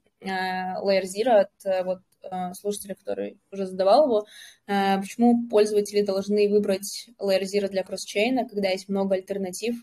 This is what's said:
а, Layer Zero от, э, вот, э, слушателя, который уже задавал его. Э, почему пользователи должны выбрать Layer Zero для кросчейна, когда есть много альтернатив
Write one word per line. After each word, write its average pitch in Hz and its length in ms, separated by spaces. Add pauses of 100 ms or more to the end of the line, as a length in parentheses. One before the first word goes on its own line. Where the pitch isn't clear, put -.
(220)
а, 185 600
Layer 190 200
Zero 202 380
от, 190 100 (140)
э, 185 180
вот, 185 160 (240)
э, 185 320
слушателя, 202 400
который 202 420 (140)
уже 196 160
задавал 190 400
его. 208 180 (420)
Э, 196 320
почему 233 500
пользователи 208 520
должны 202 480
выбрать 202 600 (100)
Layer 196 240
Zero 196 260
для 190 140
кросчейна, 214 640
когда 196 220
есть 190 200
много 196 260
альтернатив 196 680